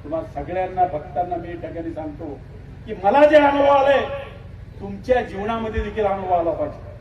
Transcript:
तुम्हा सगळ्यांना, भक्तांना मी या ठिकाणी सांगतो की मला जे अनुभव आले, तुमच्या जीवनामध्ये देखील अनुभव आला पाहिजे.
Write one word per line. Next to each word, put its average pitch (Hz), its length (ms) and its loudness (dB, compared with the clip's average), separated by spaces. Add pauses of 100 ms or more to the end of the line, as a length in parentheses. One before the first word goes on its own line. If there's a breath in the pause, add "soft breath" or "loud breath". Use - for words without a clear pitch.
तुम्हा 160 180 -6 (120)
सगळ्यांना, 180 540 -2
भक्तांना 175 480 -4
मी 170 120 -8
या 170 60 -10
ठिकाणी 165 400 -10
सांगतो 147 460 -10 (460)
की 220 80 -10 (100)
मला 262 220 6
जे 302 100 8
अनुभव 285 300 6
आले, 277 340 6 (800)
तुमच्या 196 420 0
जीवनामध्ये 220 640 -4
देखील 208 220 -2
अनुभव 190 280 0
आला 165 180 2
पाहिजे. - 500 -6